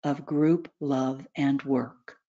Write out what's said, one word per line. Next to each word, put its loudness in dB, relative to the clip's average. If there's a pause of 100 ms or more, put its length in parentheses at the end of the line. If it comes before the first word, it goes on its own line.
of -4
group 2 (120)
love -2 (120)
and 2
work. -2 (120)